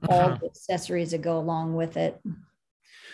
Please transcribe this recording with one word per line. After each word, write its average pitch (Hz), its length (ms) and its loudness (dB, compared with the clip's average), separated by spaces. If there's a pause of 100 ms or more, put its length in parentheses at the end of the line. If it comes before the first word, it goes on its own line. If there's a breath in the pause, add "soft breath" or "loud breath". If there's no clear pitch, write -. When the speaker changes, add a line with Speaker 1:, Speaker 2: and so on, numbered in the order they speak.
Speaker 1:
all 180 100 8
Speaker 2:
Uh-huh. 180 220 4
Speaker 1:
the - 60 -6
accessories 175 640 -4
that 165 100 -2
go 165 180 0
along 165 360 -2
with 165 200 -2
it. 165 240 -2 (960 loud breath)